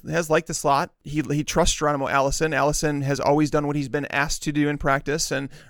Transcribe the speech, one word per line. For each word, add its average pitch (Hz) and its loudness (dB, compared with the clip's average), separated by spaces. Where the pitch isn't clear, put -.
has 160 -2
liked 160 2
the 165 -6
slot. 147 0
He, 147 -2
he 143 -2
trusts - 2
Geronimo 147 0
Allison. 139 0
Allison 143 0
has 139 -2
always 147 2
done 147 0
what 143 -2
he's 143 -2
been 143 -4
asked - -2
to 156 -2
do 147 2
in 147 -2
practice, 143 0
and 135 -4